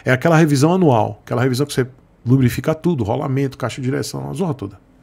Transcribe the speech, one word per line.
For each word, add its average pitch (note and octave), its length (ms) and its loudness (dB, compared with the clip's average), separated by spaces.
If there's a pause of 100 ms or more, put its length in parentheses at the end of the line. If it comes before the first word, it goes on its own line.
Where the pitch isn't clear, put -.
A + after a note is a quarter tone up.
É B2+ 80 0
aquela D#3 240 2
revisão D3 360 4
anual. A#2+ 520 2
Aquela A#2+ 180 -2
revisão C3 240 0
que C#3+ 80 -10
você B2+ 120 0 (380)
lubrifica B2+ 500 2
tudo, D#3 300 -2
rolamento, C3 520 -2
caixa B2 240 -6
de B2+ 80 -4
direção, C#3 420 -6
a D3 40 -10
zorra E3 180 -4
toda. G2+ 260 -10 (240)